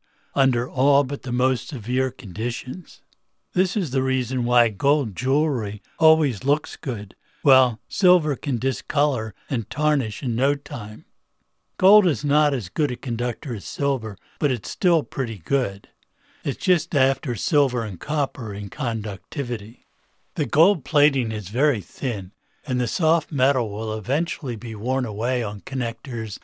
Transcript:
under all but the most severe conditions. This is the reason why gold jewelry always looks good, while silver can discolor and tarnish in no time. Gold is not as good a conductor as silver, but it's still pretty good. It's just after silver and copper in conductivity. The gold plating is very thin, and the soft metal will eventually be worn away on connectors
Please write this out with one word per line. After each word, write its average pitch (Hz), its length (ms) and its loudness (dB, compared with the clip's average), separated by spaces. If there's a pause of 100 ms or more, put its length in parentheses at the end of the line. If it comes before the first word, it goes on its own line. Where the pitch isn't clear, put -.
(340)
under 127 360 2
all 139 340 4
but 135 200 -6
the 123 100 -4
most 127 340 0
severe 127 440 -2
conditions. 120 880 -8 (520)
This 185 220 0
is 170 160 -2
the 131 120 0
reason 127 420 0
why 120 240 2
gold 131 460 0
jewelry 127 640 -2 (180)
always 156 460 2
looks 143 320 0
good, 104 380 -8 (260)
while 131 380 4 (100)
silver 165 480 2
can 135 200 -2
discolor 127 760 -2 (160)
and 117 200 -2
tarnish 143 540 -2
in 120 120 -2
no 139 200 2
time. 113 500 -10 (720)
Gold 196 300 8
is 135 160 0
not 147 300 2
as 113 160 -4
good 147 220 0
a 123 40 -4
conductor 120 580 -4
as 101 120 -6
silver, 123 520 -4 (220)
but 143 120 2
it's 117 180 -6
still 170 340 2
pretty 113 360 -6
good. 101 500 -2 (540)
It's 135 200 -4
just 170 320 2
after 135 400 2
silver 127 480 2
and 101 160 -6
copper 131 540 -4
in 101 160 -6
conductivity. 113 1160 -6 (500)
The 147 100 0
gold 165 400 4
plating 139 460 2
is 104 180 -6
very 120 320 0
thin, 101 500 -6 (340)
and 123 140 -2
the 123 80 0
soft 160 460 0
metal 131 360 2
will 110 240 -4
eventually 123 640 -2
be 110 200 -8
worn 123 300 -2
away 117 380 -2
on 104 180 -6
connectors 120 840 -6